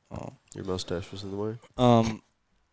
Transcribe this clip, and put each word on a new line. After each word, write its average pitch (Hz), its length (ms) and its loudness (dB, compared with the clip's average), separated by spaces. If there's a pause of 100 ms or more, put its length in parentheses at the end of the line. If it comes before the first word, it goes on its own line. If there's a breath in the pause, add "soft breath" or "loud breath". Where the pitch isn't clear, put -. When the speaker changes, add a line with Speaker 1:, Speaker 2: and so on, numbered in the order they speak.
(120)
Speaker 1:
Oh. - 220 -12 (220)
Speaker 2:
Your 101 80 -10
mustache 92 480 -4
was 95 120 -10
in 98 80 -10
the 101 60 -6
way? 110 200 -6 (200)
Speaker 1:
Um, 113 440 4 (520)